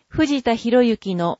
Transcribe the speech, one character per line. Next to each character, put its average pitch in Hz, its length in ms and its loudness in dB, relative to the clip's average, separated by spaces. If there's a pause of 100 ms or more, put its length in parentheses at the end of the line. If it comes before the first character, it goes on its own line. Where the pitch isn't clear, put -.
藤 285 340 -2
田 233 140 0
博 240 260 2
之 214 320 -2
の 170 260 -2